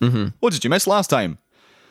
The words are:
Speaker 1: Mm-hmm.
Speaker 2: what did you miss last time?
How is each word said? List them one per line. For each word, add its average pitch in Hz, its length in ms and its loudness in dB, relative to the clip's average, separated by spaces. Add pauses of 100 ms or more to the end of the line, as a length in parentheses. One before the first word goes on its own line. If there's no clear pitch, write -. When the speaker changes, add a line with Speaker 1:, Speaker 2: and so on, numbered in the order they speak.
Speaker 1:
Mm-hmm. 120 260 2 (140)
Speaker 2:
what 233 120 0
did 147 100 -4
you 123 80 -2
miss 185 160 0
last 196 220 0
time? 101 300 0 (520)